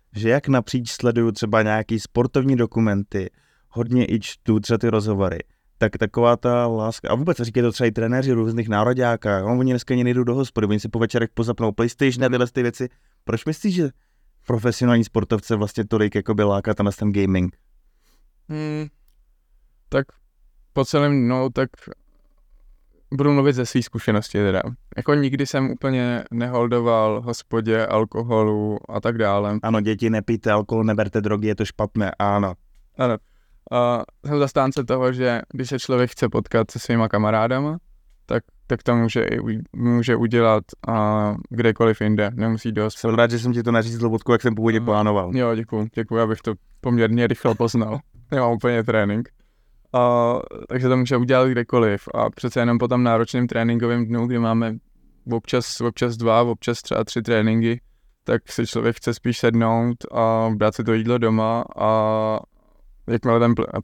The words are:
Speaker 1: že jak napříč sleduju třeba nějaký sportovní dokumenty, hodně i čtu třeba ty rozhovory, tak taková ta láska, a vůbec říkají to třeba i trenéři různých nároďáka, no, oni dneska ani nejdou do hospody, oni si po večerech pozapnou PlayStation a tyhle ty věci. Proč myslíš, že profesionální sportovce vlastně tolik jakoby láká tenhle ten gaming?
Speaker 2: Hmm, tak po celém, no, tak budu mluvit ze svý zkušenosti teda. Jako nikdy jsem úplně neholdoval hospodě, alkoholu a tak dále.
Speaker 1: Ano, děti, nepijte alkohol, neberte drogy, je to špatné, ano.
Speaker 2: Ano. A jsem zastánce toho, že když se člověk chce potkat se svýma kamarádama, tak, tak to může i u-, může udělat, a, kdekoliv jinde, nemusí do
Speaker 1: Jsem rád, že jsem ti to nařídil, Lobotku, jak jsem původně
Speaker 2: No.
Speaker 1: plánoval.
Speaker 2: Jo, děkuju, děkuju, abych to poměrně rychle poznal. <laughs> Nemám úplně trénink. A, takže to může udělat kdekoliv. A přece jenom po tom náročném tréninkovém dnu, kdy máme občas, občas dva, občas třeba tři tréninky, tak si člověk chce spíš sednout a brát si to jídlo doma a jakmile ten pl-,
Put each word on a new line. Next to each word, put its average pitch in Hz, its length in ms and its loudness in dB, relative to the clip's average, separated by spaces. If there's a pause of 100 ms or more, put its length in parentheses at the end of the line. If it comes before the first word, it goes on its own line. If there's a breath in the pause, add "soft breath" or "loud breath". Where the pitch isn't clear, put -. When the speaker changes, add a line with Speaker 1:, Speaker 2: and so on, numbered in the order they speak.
(120)
Speaker 1:
že 107 160 -4
jak 139 200 0
napříč 123 420 0
sleduju 117 420 0
třeba 110 300 0
nějaký 107 380 -2
sportovní 131 560 0
dokumenty, 104 720 -2 (380)
hodně 123 360 0
i 113 160 -2
čtu - 400 -2
třeba 113 180 0
ty 117 100 0
rozhovory, 101 500 0 (400)
tak 110 200 0
taková 120 380 2
ta 120 300 0
láska, 110 440 -4
a - 40 0
vůbec 151 260 0
říkají 120 260 0
to 113 60 0
třeba 123 140 0
i 113 60 2
trenéři 123 400 0
různých 113 360 -2
nároďáka, 110 720 0
no, 113 180 0
oni 131 140 2
dneska 123 220 -2
ani 123 100 2
nejdou 123 200 0
do 120 100 0
hospody, 123 320 -2
oni 104 140 0
si - 80 -8
po 113 100 -4
večerech 117 360 -2
pozapnou 113 380 -2
PlayStation 123 520 0
a 131 40 4
tyhle 123 180 0
ty 123 160 -4
věci. 120 260 -4 (360)
Proč - 200 -4
myslíš, 175 300 -2
že 165 160 0 (560)
profesionální 120 580 2
sportovce 110 520 -2
vlastně 104 280 -2
tolik 107 300 0
jakoby 107 280 0
láká 101 320 0
tenhle 101 180 0
ten 104 200 -2
gaming? 95 440 0 (920)
Speaker 2:
Hmm, 151 380 -8 (1000)
tak 135 180 0 (640)
po 139 120 2
celém, 143 440 2
no, 131 220 0
tak 131 200 -4 (1400)
budu 139 200 2
mluvit 143 200 4
ze 123 140 -2
svý 123 160 0
zkušenosti - 560 -2
teda. 98 240 2 (340)
Jako 147 180 0
nikdy 139 320 0
jsem 135 240 -2
úplně 123 600 -2
neholdoval 117 920 0
hospodě, 113 640 -2
alkoholu 107 920 0 (100)
a 104 120 -6
tak 117 180 -2
dále. 104 440 0
Speaker 1:
Ano, 110 180 0
děti, 107 300 0
nepijte 110 400 -2
alkohol, 107 340 0
neberte 107 360 0
drogy, 104 260 -2
je 107 80 0
to 107 100 -2
špatné, 101 540 -4
ano. 101 360 0 (440)
Speaker 2:
Ano. 123 180 0 (560)
A 120 300 0 (240)
jsem 147 120 0
zastánce 139 460 0
toho, 127 280 0
že 123 300 -2 (100)
když 127 160 -8
se 135 100 -4
člověk 123 320 0
chce - 180 -2
potkat 113 420 0
se - 80 -10
svýma 113 300 0
kamarádama, 117 720 0 (520)
tak, 113 140 -2 (220)
tak - 160 -4
to 120 140 2
může 117 260 0
i 113 180 -2
u-, 110 220 -4 (140)
může 120 400 2
udělat, 113 480 2 (240)
a, 107 460 0 (140)
kdekoliv 113 520 2
jinde, 104 340 0
nemusí 113 380 -2
do 107 180 -2
Speaker 1:
Jsem 113 240 -2
rád, 117 160 4
že 120 80 -2
jsem 120 140 -2
ti 120 100 -2
to 117 100 0
nařídil, 117 300 0
Lobotku, 113 300 0
jak 117 100 4
jsem 117 120 2
původně 110 260 2
Speaker 2:
No. 120 60 -4
Speaker 1:
plánoval. 104 500 2
Speaker 2:
Jo, 120 180 0
děkuju, 110 400 -4
děkuju, 113 260 -2
abych 110 200 0
to 110 140 -4 (260)
poměrně 117 460 2
rychle 113 280 0
poznal. 110 440 -2 (160)
<laughs> - 160 -18
Nemám 123 220 0
úplně 117 320 0
trénink. 110 440 0 (640)
A, 120 420 2 (340)
takže 131 200 0
to 127 80 4
může 127 200 0
udělat 127 320 4
kdekoliv. 117 640 2
A 113 160 0
přece 123 300 -4
jenom 120 180 2
po 120 100 2
tom 123 140 2
náročném 117 440 2
tréninkovém 117 600 0
dnu, 117 200 -2
kdy 120 120 -2
máme 113 380 0 (540)
občas, 117 500 -4
občas 120 360 -2
dva, 113 260 4
občas 120 400 -2
třeba - 220 -2
tři 117 180 -6
tréninky, 113 580 0 (440)
tak - 280 -2
si 120 140 -2
člověk 113 300 -2
chce - 180 -4
spíš 120 240 -4
sednout 117 580 2 (160)
a 113 420 0
brát 107 200 0
si 117 100 -6
to 113 100 0
jídlo 113 240 0
doma 113 460 0 (120)
a 110 640 0 (640)
jakmile 117 340 2
ten 120 140 4
pl-, - 120 -2 (180)